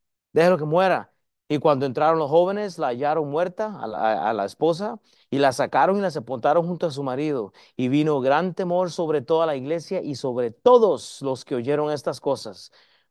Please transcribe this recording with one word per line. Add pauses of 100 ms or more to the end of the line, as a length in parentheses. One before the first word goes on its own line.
(320)
Déjelo
que
muera. (360)
Y
cuando
entraron
los
jóvenes,
la
hallaron
muerta
a
la,
a,
a
la
esposa (300)
y
la
sacaron
y
la
sepultaron
junto
a
su
marido. (240)
Y
vino
gran
temor
sobre
toda
la
iglesia
y
sobre
todos
los
que
oyeron
estas
cosas. (400)